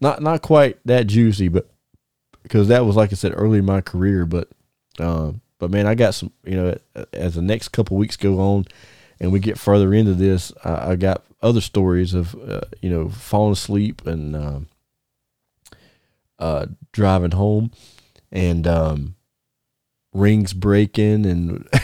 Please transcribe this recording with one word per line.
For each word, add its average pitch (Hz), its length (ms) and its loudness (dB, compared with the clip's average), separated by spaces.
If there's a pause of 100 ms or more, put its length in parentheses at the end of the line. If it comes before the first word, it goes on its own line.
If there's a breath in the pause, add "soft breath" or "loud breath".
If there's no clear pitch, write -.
not, 143 220 0
not 156 200 0
quite 147 440 4
that 120 220 2
juicy, 104 400 2
but 90 200 -2 (800)
'cause 104 200 2
that 120 180 4
was, 101 100 2
like 104 160 2
I 98 40 -6
said, - 200 -4
early 107 220 2
in 98 80 2
my 98 160 0
career. 92 440 0
But, 85 220 -4 (500)
uh, 82 340 -4 (260)
but 87 120 -6
man, 101 160 0
I 107 80 2
got 113 200 2
some, - 180 -12 (120)
you 95 120 -4
know, 90 180 -2 (200)
a-, - 180 -16
as 82 220 -6
the 85 80 -4
next 104 260 -4
couple - 280 -2
weeks 107 200 -2
go 98 240 0
on 98 260 0 (540 soft breath)
and 90 120 0
we 98 80 2
get 104 180 -4
further 101 360 4
into 107 200 4
this, 92 380 0 (120)
I, 82 280 -4
I 90 40 -2
got 95 280 -2 (180)
other 117 180 2
stories 92 540 0
of, 87 220 -4
uh, 71 260 -10 (200)
you 95 80 -4
know, 82 200 -2
falling 104 420 0
asleep 104 540 -4
and, 76 280 -6
um, 73 320 -8 (1700 soft breath)
uh, 80 280 -4 (260)
driving 95 400 2
home 107 380 0 (600 soft breath)
and, 85 340 0
um, 80 480 -2 (960)
rings 101 400 2
breaking, 104 720 2
and 87 420 -4 (160)